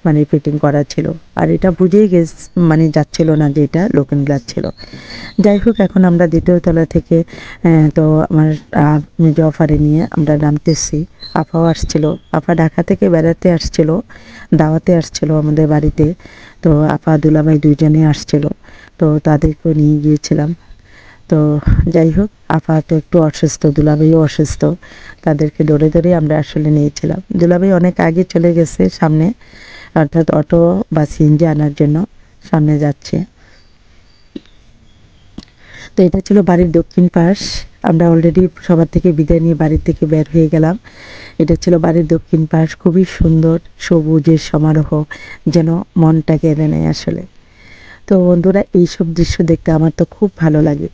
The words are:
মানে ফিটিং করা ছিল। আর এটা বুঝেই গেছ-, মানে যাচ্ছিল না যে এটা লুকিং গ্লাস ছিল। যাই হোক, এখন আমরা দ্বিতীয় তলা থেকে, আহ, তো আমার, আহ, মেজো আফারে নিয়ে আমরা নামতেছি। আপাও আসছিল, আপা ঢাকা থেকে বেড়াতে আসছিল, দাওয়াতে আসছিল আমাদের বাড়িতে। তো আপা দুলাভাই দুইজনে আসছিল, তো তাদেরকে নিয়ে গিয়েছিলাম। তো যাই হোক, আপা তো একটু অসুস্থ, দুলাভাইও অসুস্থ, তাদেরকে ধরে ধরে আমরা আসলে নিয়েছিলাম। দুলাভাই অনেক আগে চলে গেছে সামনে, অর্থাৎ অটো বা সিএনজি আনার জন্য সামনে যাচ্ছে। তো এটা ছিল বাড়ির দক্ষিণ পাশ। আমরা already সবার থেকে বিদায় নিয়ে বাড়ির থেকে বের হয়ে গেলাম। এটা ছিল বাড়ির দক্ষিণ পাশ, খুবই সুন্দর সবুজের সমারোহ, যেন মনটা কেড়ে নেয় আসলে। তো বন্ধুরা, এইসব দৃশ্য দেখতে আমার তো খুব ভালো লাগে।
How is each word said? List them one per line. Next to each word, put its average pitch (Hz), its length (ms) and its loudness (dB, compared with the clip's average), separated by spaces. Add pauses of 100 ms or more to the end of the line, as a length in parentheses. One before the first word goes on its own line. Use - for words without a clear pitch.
মানে 151 200 2
ফিটিং 147 340 -2
করা 147 240 0
ছিল। 156 300 -6 (240)
আর 160 140 -2
এটা 170 200 0
বুঝেই 185 380 2
গেছ-, 170 480 -2
মানে 160 320 2
যাচ্ছিল 156 420 2
না 156 200 2
যে 147 140 0
এটা 170 300 -2
লুকিং 143 300 -2
গ্লাস 139 220 -4
ছিল। - 240 -8 (720)
যাই 202 180 4
হোক, 220 220 0
এখন 185 240 2
আমরা 175 220 2
দ্বিতীয় 165 340 0
তলা 165 260 0
থেকে, 165 380 0
আহ, - 680 0
তো 156 300 0 (100)
আমার, 156 240 2 (180)
আহ, 151 280 2 (200)
মেজো 160 260 2
আফারে 151 320 0
নিয়ে 151 320 0
আমরা 151 260 -2
নামতেছি। 151 720 -2 (280)
আপাও 165 300 -2
আসছিল, 156 500 -2 (180)
আপা 160 220 -2
ঢাকা 165 280 -2
থেকে 196 260 -2
বেড়াতে 170 440 0
আসছিল, 160 480 -2 (540)
দাওয়াতে 160 420 0
আসছিল 156 420 -2
আমাদের 151 280 0
বাড়িতে। 151 480 0 (480)
তো 151 200 2
আপা 156 360 0
দুলাভাই 156 400 2
দুইজনে 156 480 2
আসছিল, 147 420 -2 (500)
তো 156 200 0
তাদেরকে 156 560 -2
নিয়ে 151 260 2
গিয়েছিলাম। 151 540 -2 (760)
তো 151 320 0 (280)
যাই 165 220 2
হোক, 190 200 -2 (180)
আপা 156 320 0
তো 160 160 -2
একটু 160 220 -2
অসুস্থ, 156 480 -2
দুলাভাইও 151 540 2
অসুস্থ, 151 440 -2 (580)
তাদেরকে 156 420 -2
ধরে 151 260 2
ধরে 170 240 2
আমরা 156 240 0
আসলে 151 320 -4
নিয়েছিলাম। 151 500 -2 (160)
দুলাভাই 175 360 2
অনেক 180 280 0
আগে 170 240 0
চলে 175 300 0
গেছে 170 340 0
সামনে, 160 440 0 (640)
অর্থাৎ 160 360 0
অটো 170 520 0 (100)
বা 156 140 0
সিএনজি 151 400 2
আনার 151 280 -2
জন্য 151 300 0 (460)
সামনে 151 280 0
যাচ্ছে। 151 460 -4 (2750)
তো 196 60 2
এটা 180 180 2
ছিল 202 220 2
বাড়ির 175 300 0
দক্ষিণ 170 360 0
পাশ। 175 300 0 (440)
আমরা 170 280 2
already 165 380 2 (140)
সবার 165 240 2
থেকে 170 260 0
বিদায় 160 280 0
নিয়ে 165 140 0
বাড়ির 156 260 0
থেকে - 260 -4
বের 156 260 0
হয়ে 160 160 2
গেলাম। 160 300 0 (600)
এটা 160 180 2
ছিল 175 220 0
বাড়ির 165 280 0
দক্ষিণ 160 400 -2
পাশ, 160 300 -2
খুবই 185 280 0
সুন্দর 165 540 0 (200)
সবুজের 160 600 0
সমারোহ, 151 640 -2 (440)
যেন 165 340 0 (140)
মনটা 160 400 2
কেড়ে 156 320 0
নেয় 156 180 -2
আসলে। - 360 -4 (840)
তো 190 200 2
বন্ধুরা, 180 380 2 (100)
এইসব 175 400 0
দৃশ্য 165 300 -2
দেখতে 165 280 0
আমার 156 240 2
তো 175 80 0
খুব - 320 -4
ভালো 151 260 0
লাগে। 151 320 -2